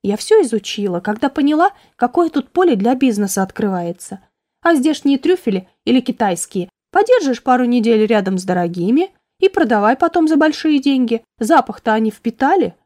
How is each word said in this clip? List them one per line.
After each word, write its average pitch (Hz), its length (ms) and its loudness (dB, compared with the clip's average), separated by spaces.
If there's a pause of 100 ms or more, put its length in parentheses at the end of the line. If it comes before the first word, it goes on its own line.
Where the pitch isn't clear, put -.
Я - 140 -4
все 427 280 2
изучила, 202 580 -4
когда 214 260 -4
поняла, 302 440 0 (240)
какое 330 340 0
тут 269 200 -6
поле 339 260 2
для 226 200 0
бизнеса 208 480 -2
открывается. 190 800 -6 (400)
А 339 140 2
здешние 277 420 0
трюфели 226 500 -2 (180)
или 247 140 2
китайские 196 720 -4 (220)
подержишь 403 520 0
пару 254 220 2
недель 233 400 2
рядом 196 320 0
с 180 60 -6
дорогими 180 680 -2 (280)
и 381 100 2
продавай 226 460 0
потом 330 320 0
за 311 100 2
большие 302 420 0
деньги. 254 440 0 (160)
Запах-то 226 540 0
они 220 180 0
впитали. 254 640 -2 (100)